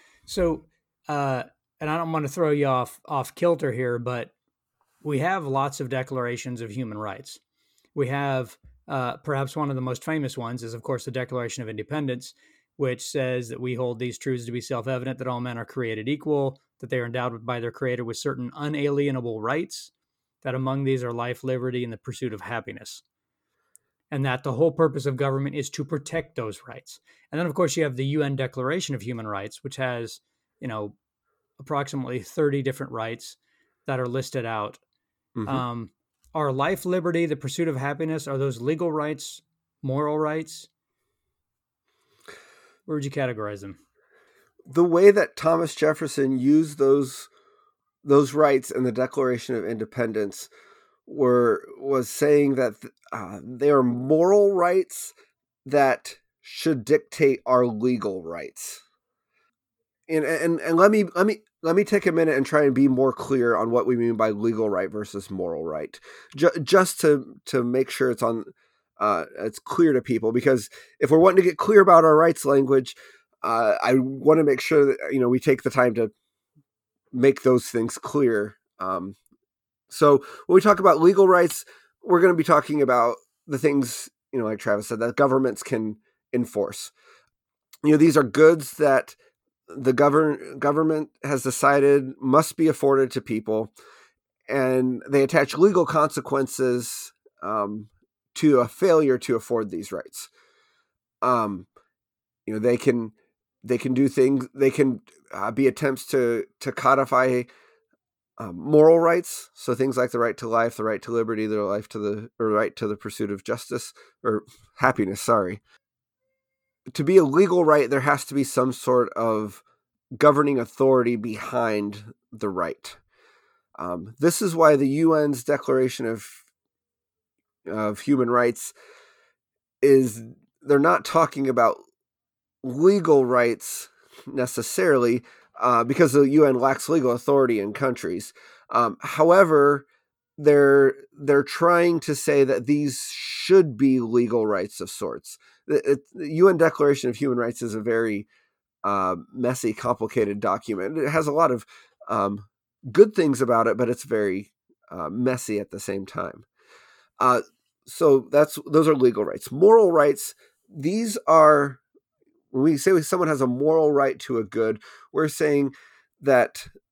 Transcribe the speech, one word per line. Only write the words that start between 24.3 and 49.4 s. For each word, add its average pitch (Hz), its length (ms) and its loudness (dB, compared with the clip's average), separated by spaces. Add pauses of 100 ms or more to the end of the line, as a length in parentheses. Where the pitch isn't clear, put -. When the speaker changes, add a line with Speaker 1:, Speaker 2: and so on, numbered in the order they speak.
Speaker 1:
the 139 80 -6
whole 156 180 0
purpose 151 360 -2
of 131 100 -4
government 139 400 -4
is 139 140 -8
to 147 140 -10
protect 151 520 -10
those 110 320 -10
rights. - 320 -20 (320)
And 151 80 -6
then, 180 60 -4
of 147 80 -6
course, 165 220 -2
you 165 60 0
have 139 140 -2
the 131 80 -4
U 147 180 -2
N 139 140 -4
Declaration 135 580 -6
of 110 80 -10
Human 113 240 -10
Rights, 101 380 -12
which 135 120 -14
has, 120 440 -8 (400)
you 135 80 -12
know, 107 260 -10 (640)
approximately 135 640 -8
thirty 143 420 -2
different 131 300 -8
rights 113 440 -12 (520)
that 135 100 -4
are 127 80 -4
listed 131 400 -8
out. 110 320 -8 (580)
Speaker 2:
Mm-hmm. 110 120 -6
Speaker 1:
Um, 120 420 -6 (440)
are 147 180 -4
life, 151 320 -4
liberty, 170 420 -2
the 151 80 -4
pursuit 139 320 -6
of 151 100 -4
happiness, 143 520 -6
are 135 100 -6
those 131 220 -4
legal 160 320 -4
rights, 151 500 -8 (400)
moral 147 360 -4
rights? 156 500 -6 (2250)
Where 156 100 -10
would 147 100 -6
you 139 60 -8
categorize 107 520 -6
them? 98 180 -18 (840)
Speaker 2:
The 165 200 0
way 180 260 8
that 196 260 2
Thomas 165 380 0
Jefferson 143 640 -2
used 147 400 2
those, 139 500 2 (760)
those 139 300 4
rights 143 360 2
in 127 140 -4
the 123 80 -2
Declaration 127 640 -4